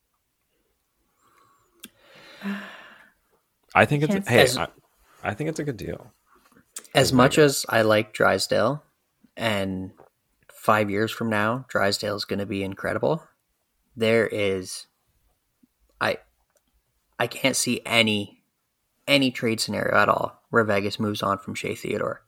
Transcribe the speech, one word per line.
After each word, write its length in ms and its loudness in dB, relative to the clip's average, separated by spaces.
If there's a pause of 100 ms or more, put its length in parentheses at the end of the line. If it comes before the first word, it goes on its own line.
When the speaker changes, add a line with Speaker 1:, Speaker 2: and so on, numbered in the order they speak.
(2500)
Speaker 1:
<sighs> 0 - (1300)
I 120 6
think 180 0
it's, 80 2
Speaker 2:
Can't 160 -2
Speaker 1:
hey, 180 6
Speaker 3:
say. 140 -2
Speaker 1:
I, 80 -4 (560)
I 100 -4
think 160 -6
it's 80 -8
a 60 -4
good 120 -6
deal. 360 -12 (840)
Speaker 3:
As 180 4
Speaker 1:
I 40 4
Speaker 3:
much 200 6
Speaker 1:
think 100 8
Speaker 3:
as 220 0
I 140 2
like 300 2
Drysdale, 720 2 (520)
and 540 -4 (600)
five 380 0
years 200 -2
from 180 -6
now, 400 -2
Drysdale 460 -2
is 100 -8
gonna 220 -6
be 160 -4
incredible, 600 -4 (760)
there 320 2
is, 580 -4 (1120)
I, 180 -2 (1000)
I 80 -2
can't 300 -2
see 280 -2
any, 580 0 (640)
any 240 2
trade 280 -2
scenario 360 -2
at 120 4
all 320 -2 (100)
where 140 4
Vegas 360 -2
moves 220 -4
on 160 -2
from 160 -12
Shea 200 -8
Theodore. 540 -6